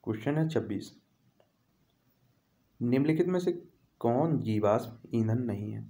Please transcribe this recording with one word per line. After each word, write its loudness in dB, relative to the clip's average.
क्वेश्चन -2
है 2
छब्बीस, -4
निम्नलिखित 2
में 0
से 0
कौन 2
जीवाश्म 0
ईंधन 2
नहीं -4
है? -8